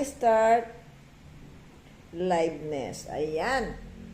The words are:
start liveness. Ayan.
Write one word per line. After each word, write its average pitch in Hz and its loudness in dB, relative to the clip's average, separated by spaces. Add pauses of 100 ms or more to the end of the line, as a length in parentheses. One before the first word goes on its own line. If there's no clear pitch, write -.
start 226 4 (1400)
liveness. 160 -2
Ayan. 165 -2 (340)